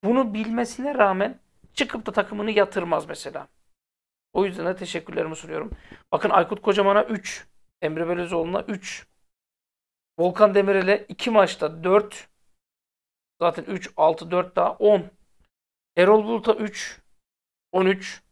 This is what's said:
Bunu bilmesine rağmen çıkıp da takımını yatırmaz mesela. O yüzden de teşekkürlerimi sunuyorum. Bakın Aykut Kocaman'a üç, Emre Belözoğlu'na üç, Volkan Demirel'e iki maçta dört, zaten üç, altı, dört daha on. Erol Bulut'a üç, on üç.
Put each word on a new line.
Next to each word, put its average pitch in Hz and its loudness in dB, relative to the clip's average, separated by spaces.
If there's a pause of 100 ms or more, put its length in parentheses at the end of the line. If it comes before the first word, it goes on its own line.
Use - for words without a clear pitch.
Bunu 233 2
bilmesine 233 -4
rağmen 202 0 (340)
çıkıp 240 -4
da 208 -8
takımını 208 -4
yatırmaz 180 0
mesela. 139 -12 (840)
O 190 2
yüzden 180 -4
de 185 -4
teşekkürlerimi 165 -6
sunuyorum. 160 -10 (420)
Bakın - 0
Aykut 196 2
Kocaman'a 202 2
üç, - -10 (360)
Emre 160 -4
Belözoğlu'na 175 -4
üç, - -10 (1120)
Volkan 180 4
Demirel'e 196 2
iki - -6
maçta 165 2
dört, 208 2 (1120)
zaten 170 -2
üç, 190 -8
altı, 165 2
dört 180 -2
daha 180 2
on. 208 2 (840)
Erol 208 6
Bulut'a 226 0
üç, - -8 (720)
on 185 2
üç. 190 -2